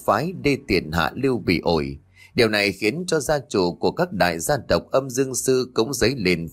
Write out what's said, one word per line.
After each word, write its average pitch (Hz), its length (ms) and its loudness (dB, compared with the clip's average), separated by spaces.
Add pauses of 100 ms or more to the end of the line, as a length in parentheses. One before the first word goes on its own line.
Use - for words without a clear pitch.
phái 127 280 0
đê 139 260 -2 (100)
tiện 78 240 0
hạ 82 220 0
lưu 127 240 -2
bị 87 240 0
ổi. 73 360 0 (360)
Điều 117 140 4
này 101 240 2
khiến 117 340 -2
cho 160 140 0
gia 147 180 0 (100)
chủ 90 240 2
của 92 180 -2
các 180 220 -2
đại 87 280 0
gia 143 160 0 (120)
tộc 87 220 0
Âm 135 200 0
Dương 131 240 -2
Sư 127 400 0
cũng 123 200 0
dấy 117 220 2
lên 87 360 0